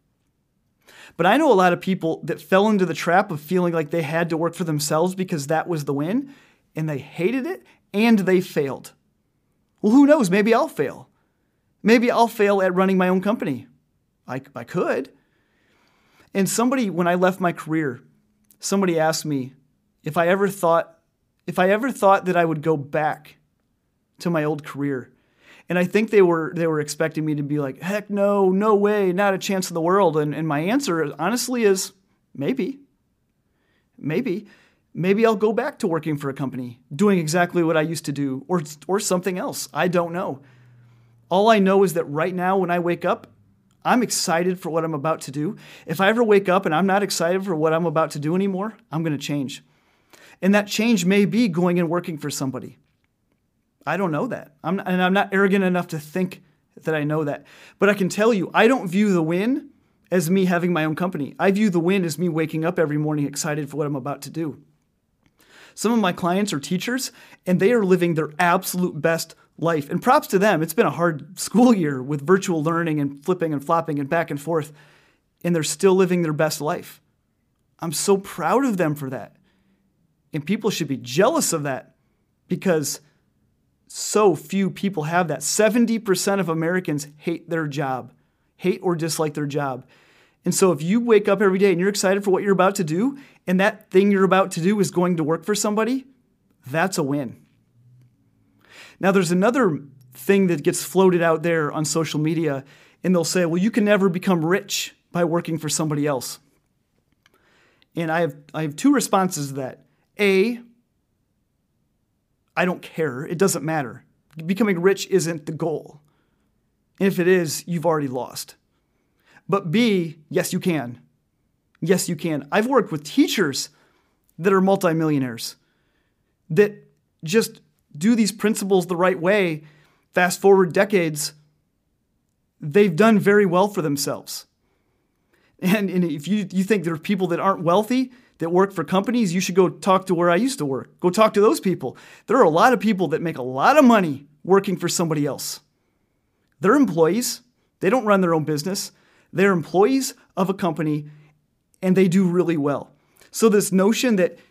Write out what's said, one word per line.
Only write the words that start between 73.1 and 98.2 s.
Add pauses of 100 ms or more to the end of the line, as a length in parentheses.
flipping
and
flopping
and
back
and
forth, (720)
and
they're
still
living
their
best
life. (800)
I'm
so
proud
of
them
for
that. (960)
And
people
should
be
jealous
of
that (540)
because (880)
so
few
people
have
that.
Seventy
percent
of
Americans (120)
hate
their
job, (440)
hate
or
dislike
their
job. (580)
And
so
if
you
wake
up
every
day
and
you're
excited
for
what
you're
about
to
do, (300)
and
that
thing
you're
about
to
do
is
going
to
work
for
somebody, (600)
that's
a
win. (1600)